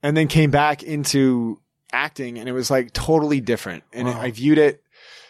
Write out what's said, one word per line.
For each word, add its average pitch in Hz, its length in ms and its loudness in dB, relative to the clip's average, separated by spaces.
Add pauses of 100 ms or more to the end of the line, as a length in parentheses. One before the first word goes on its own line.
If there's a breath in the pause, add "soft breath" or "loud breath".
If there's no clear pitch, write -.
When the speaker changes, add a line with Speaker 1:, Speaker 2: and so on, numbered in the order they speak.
Speaker 1:
and 147 140 0
then 160 140 2
came 156 200 4
back 143 320 2
into 131 760 0 (320)
acting, 123 480 -6
and 113 80 -12
it 127 60 -8
was, 127 180 -4
like, 127 220 0
totally 151 480 0
different. 107 500 -6
And 123 160 -6
it, 123 80 -4
Speaker 2:
Wow. 113 60 -10
Speaker 1:
I 123 100 -6
viewed 135 260 2
it 147 240 4 (480 loud breath)